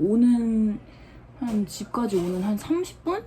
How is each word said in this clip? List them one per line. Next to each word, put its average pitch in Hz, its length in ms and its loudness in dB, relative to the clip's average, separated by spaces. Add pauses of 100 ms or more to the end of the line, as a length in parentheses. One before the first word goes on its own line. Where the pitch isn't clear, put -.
오는, 226 760 2 (600)
한 214 280 -2
집까지 208 500 -4
오는 180 260 -2
한 208 140 -2
삼십 339 480 -4
분 392 220 -4